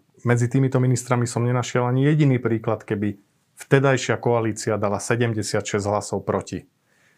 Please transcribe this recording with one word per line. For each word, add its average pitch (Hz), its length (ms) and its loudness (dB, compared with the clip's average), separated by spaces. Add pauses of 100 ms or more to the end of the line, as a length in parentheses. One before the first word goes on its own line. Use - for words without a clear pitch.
(220)
medzi 120 240 2
týmito 131 320 0
ministrami 123 480 0
som 117 160 -4
nenašiel 123 400 -2
ani 127 240 0
jediný 147 320 4
príklad, 113 480 -2
keby 104 320 -2 (400)
vtedajšia 135 640 2
koalícia 113 560 0
dala 101 240 -2
sedemdesiatšesť 107 840 -2
hlasov 101 360 -2
proti. 98 400 -4 (560)